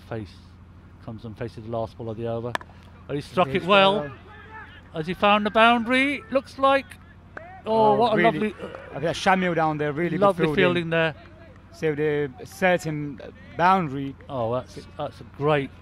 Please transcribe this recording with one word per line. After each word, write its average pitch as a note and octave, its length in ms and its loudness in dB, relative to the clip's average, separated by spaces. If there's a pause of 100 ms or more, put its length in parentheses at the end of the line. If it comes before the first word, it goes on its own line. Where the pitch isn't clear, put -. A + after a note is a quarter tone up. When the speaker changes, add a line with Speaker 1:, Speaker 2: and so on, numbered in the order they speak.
Speaker 1:
face, A2 240 -10 (720)
comes A2+ 220 -14
and G#2+ 120 -12
faces A#2 280 -10
the A2+ 40 -14
last A2+ 280 -6
ball A#2 120 -10
of A2 60 -8
the A#2 120 -8
over. A#2 260 -6 (560)
Oh, C#3 40 -6
he D3 60 -4
struck D#3+ 300 -2
Speaker 2:
He's G3 80 -2
Speaker 1:
it E3+ 80 -4
well. G3 380 4
Speaker 2:
well. - 80 -10 (840)
Speaker 1:
Has D#3+ 140 -6
he F3+ 80 -4
found G#3 280 4
the G#3 60 0
boundary? A#3+ 800 2
Looks C4 300 -4
like. C4+ 260 4 (800)
Oh, A3 280 4
Speaker 2:
Oh, - 20 4
Speaker 1:
what G#3+ 180 2
a - 40 2
Speaker 2:
really, F3 80 4
Speaker 1:
lovely, F#3+ 280 2 (360)
Speaker 2:
I - 20 -18
think C#3 140 -10
that's D#3 140 -2
Shamil F#3 360 2
down D#3 240 0
there, D3 120 -2
really D#3 280 -2
Speaker 1:
lovely F#3 260 2
Speaker 2:
good D3+ 100 0
fielding. F3+ 280 2
Speaker 1:
fielding E3 80 -8
there. D#3+ 240 0 (560)
Speaker 2:
Saved D3+ 280 -4
a D3 300 0 (160)
certain D#3 760 -2 (380)
boundary. D3 580 0 (140)
Speaker 1:
Oh, A#2+ 240 -4
that's, B2 240 -8 (180)
that's - 240 -10
a - 40 -16 (120)
great, C#3+ 360 0 (100)